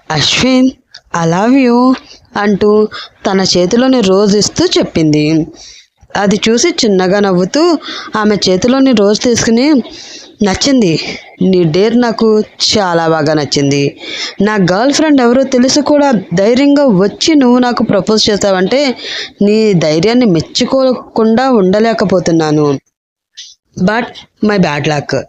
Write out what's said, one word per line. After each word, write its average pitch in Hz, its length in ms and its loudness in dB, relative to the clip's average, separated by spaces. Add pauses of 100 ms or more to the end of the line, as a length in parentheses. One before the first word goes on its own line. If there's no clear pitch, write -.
(120)
"అశ్విన్, 254 580 0 (540)
I 165 60 0
love 240 400 2
you" 247 240 2 (440)
అంటూ 208 500 0 (380)
తన 190 200 0 (120)
చేతిలోని 240 440 2
రోజ్ 196 360 2
ఇస్తూ 254 280 -2
చెప్పింది. 160 800 0 (680)
అది 196 340 0
చూసి 240 200 2
చిన్నగా 196 500 0
నవ్వుతూ 202 580 0 (400)
ఆమె 214 180 0 (140)
చేతిలోని 254 420 2
రోజ్ 208 300 2
తీసుకుని, 240 520 0 (680)
"నచ్చింది, 202 560 0 (420)
నీ 185 220 2
డేర్ 202 380 0
నాకు 220 420 0 (340)
చాలా 170 300 0
బాగా 160 260 0
నచ్చింది. 143 640 -2 (440)
నా 214 140 0
గర్ల్ 202 380 0
ఫ్రెండ్ 294 280 2
ఎవరో 247 220 2
తెలిసి 262 380 0
కూడా 285 300 2 (220)
ధైర్యంగా 269 520 2
వచ్చి 208 500 0
నువ్వు 247 240 4
నాకు 247 240 -2
ప్రపోజ్ 214 460 0
చేసావంటే 202 680 0 (440)
నీ 208 320 2
ధైర్యాన్ని 175 520 2
మెచ్చుకోకుండా 233 1300 0
ఉండలేకపోతున్నాను. 175 1300 0 (1040)
But 214 220 -2 (440)
my 208 80 0
bad 147 260 -2
luck. 147 440 -4